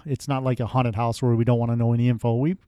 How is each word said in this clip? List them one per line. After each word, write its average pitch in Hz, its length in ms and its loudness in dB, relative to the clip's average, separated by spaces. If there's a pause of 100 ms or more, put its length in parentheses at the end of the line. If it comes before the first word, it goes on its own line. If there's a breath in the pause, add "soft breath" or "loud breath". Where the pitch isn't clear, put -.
It's 139 240 -6
not 131 160 -2
like 127 140 0
a 117 80 -2
haunted 120 300 0
house 117 260 -2
where 120 140 4
we 117 80 2
don't 120 160 4
wanna 117 160 0
know 117 160 2
any 120 160 2
info. 117 280 0
We, 156 200 0 (120)